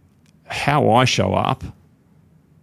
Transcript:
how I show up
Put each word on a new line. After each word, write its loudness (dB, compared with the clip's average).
how 0
I 4
show 0
up -2